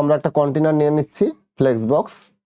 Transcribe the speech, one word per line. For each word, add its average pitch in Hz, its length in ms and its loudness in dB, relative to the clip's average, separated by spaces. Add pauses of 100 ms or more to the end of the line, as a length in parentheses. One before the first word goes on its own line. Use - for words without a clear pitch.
আমরা 147 140 2
একটা 147 240 -2
কন্টেইনার 151 400 2
নিয়ে 147 180 2
নিচ্ছি, 151 280 -2 (320)
ফ্লেক্স 123 340 0
বক্স। - 240 -2 (300)